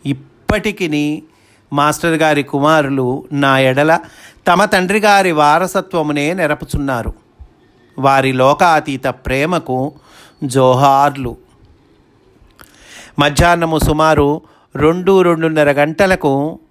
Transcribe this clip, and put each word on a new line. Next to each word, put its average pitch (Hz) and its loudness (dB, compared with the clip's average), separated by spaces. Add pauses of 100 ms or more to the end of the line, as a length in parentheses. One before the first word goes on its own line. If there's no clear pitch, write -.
ఇప్పటికిని 151 -6 (500)
మాస్టర్ 151 0
గారి 151 0
కుమారులు 139 -2
నా 139 0
ఎడల 143 2 (460)
తమ 180 2
తండ్రి 190 -2
గారి 196 2
వారసత్వమునే 156 0
నెరపుచున్నారు. 139 -4 (840)
వారి 135 2
లోకాతీత 143 2
ప్రేమకు 135 -4 (520)
జోహార్లు. 135 2 (1800)
మధ్యాహ్నము 165 0
సుమారు 151 0 (340)
రెండు, 180 2
రెండున్నర 160 2
గంటలకు 151 -2 (120)